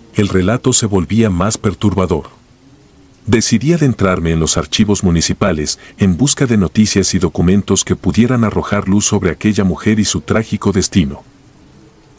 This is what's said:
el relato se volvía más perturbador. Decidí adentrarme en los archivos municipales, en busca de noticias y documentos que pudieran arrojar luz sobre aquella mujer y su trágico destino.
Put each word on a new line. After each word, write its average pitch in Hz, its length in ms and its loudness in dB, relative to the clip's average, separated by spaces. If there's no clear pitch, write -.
el 101 140 2
relato 95 440 0
se 113 140 0
volvía 101 440 2
más 95 280 -2
perturbador. 92 720 -2
Decidí 113 460 2
adentrarme 98 600 0
en 80 80 0
los 78 160 0
archivos 98 480 -2
municipales, 85 760 -2
en 95 180 2
busca 139 300 0
de 113 100 0
noticias 98 580 0
y 92 40 0
documentos 92 680 0
que - 100 -2
pudieran 117 480 0
arrojar 98 460 -2
luz 101 180 2
sobre 95 240 0
aquella 104 340 0
mujer 107 360 0
y 101 40 2
su - 180 -4
trágico 104 500 -2
destino. 87 500 0